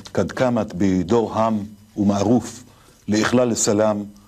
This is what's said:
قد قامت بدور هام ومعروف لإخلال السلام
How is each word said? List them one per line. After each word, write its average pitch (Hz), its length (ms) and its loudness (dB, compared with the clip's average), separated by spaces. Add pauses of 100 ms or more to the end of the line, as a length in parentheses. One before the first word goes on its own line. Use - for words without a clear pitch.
(140)
قد 101 180 -2
قامت 120 420 -2
بدور 95 580 2
هام 107 340 0 (300)
ومعروف 101 680 0 (440)
لإخلال 110 420 2
السلام 104 580 0 (200)